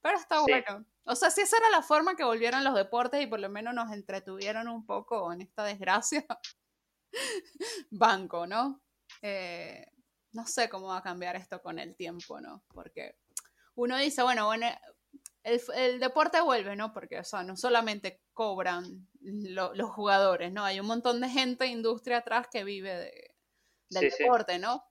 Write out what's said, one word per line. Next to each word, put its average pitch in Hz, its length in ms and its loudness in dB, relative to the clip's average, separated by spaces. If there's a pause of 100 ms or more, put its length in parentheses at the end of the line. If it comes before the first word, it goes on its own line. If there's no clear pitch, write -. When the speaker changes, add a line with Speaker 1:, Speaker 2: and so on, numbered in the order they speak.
Speaker 1:
pero 349 160 4
está 320 260 0
Speaker 2:
Sí. - 60 6
Speaker 1:
bueno. 220 340 2 (200)
O 247 100 0
sea, 320 160 4
si 403 120 2
esa 440 160 4
era 453 120 6
la 339 120 6
forma 320 340 4
que 320 80 -2
volvieron 240 400 2
los 269 100 2
deportes 240 480 2
y 247 60 -2
por 214 100 -4
lo 196 100 -4
menos 214 260 -6
nos 226 180 -4
entretuvieron 196 720 -6
un 233 180 -8
poco 202 480 -4
en 175 100 -10
esta 208 220 -10
desgracia, 202 640 0 (840)
<laughs> 440 800 -8
banco, 190 560 2
¿no? 247 360 -2 (400)
Eh, 180 640 -8 (460)
no 226 140 -10
sé 233 220 0
cómo 190 200 -10
va 185 100 -6
a 190 40 -8
cambiar 180 340 -8
esto 185 260 -12
con 165 160 -12
el 160 160 -12
tiempo, 170 460 -12
¿no? - 280 -18
Porque - 480 -16 (600)
uno 247 220 0
dice, 277 240 2
bueno, 233 240 4
bueno, 226 200 0 (800)
el 233 120 2
f-, 240 200 -4
el 254 240 2
deporte 302 400 4
vuelve, 226 340 2
¿no? 214 180 -6
Porque, - 280 -10
o 175 40 -10
sea, 185 200 -6
no 185 120 -10
solamente 220 680 0 (100)
cobran 185 720 -4 (140)
lo-, 190 540 -6
los 226 180 -2
jugadores, 196 600 4
¿no? 208 120 -4
Hay 190 160 -2
un 202 60 -4
montón 240 340 0
de 254 80 0
gente, 254 380 0
industria 233 520 0
atrás 233 320 -2
que 208 140 -4
vive 196 320 -6
de, - 380 -14 (560)
del 185 200 4
Speaker 2:
Sí, - 60 -6
sí. - 80 0
Speaker 1:
deporte, 220 340 4
¿no? 233 320 -2